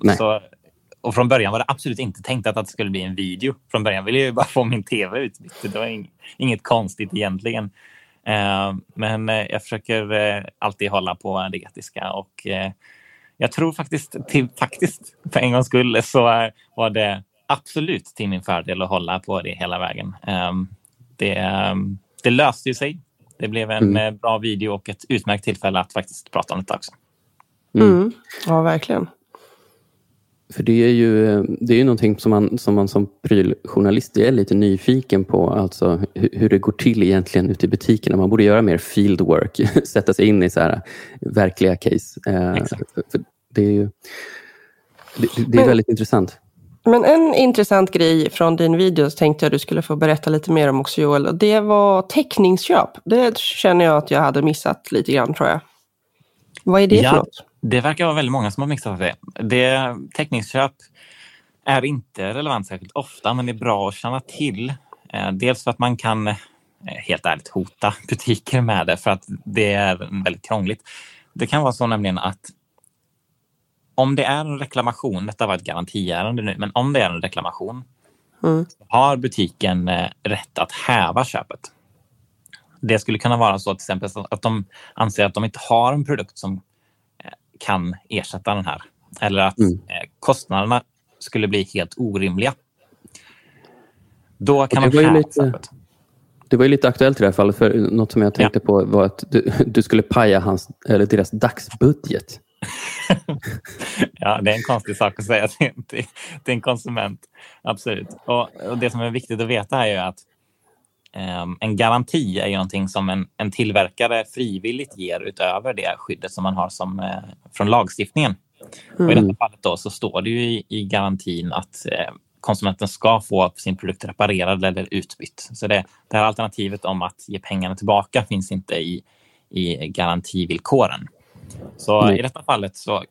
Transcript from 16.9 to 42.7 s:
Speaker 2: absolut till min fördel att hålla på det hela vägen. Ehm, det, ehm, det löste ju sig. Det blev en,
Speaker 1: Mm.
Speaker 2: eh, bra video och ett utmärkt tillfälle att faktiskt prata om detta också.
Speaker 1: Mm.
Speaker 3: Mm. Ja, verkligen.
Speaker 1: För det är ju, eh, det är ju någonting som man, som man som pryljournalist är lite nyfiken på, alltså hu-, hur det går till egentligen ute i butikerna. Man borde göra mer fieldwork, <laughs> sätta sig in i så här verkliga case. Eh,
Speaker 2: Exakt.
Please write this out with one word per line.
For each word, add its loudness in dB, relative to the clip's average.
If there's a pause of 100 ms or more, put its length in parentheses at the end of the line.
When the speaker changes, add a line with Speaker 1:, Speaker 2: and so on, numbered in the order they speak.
Speaker 2:
absolut -4
till -8
min -4
fördel -4
att -4
hålla -4
på -6
det -10
hela -8
vägen. -10 (120)
Ehm, -4 (480)
det, -4
ehm, -4 (260)
det 0
löste 0
ju -4
sig. -6 (400)
Det -6
blev -4
en, 0
Speaker 1:
Mm. 2
Speaker 2:
eh, -18
bra 0
video -4
och -10
ett -14
utmärkt -2
tillfälle -2
att -6
faktiskt -10
prata -4
om -4
detta -6
också. -12 (840)
Speaker 1:
Mm. 8
Speaker 3:
Mm. 4 (360)
Ja, 4
verkligen. -2 (1500)
Speaker 1:
För -4
det 6
är 6
ju, 6
eh, 4 (160)
det 2
är 8
ju 6
någonting 4
som 2
man, 4
som 2
man 4
som 0 (180)
pryljournalist 2
är 6
lite 2
nyfiken 2
på, 2
alltså 0 (200)
hu-, 2
hur 4
det 6
går 2
till 2
egentligen 4
ute 0
i 0
butikerna. 2
Man 4
borde 6
göra 6
mer 4
fieldwork, 2 (120)
<laughs> 2
sätta 2
sig 4
in 6
i 4
så 0
här 2 (400)
verkliga 2
case. -2
Eh, 0
Speaker 2:
Exakt. -6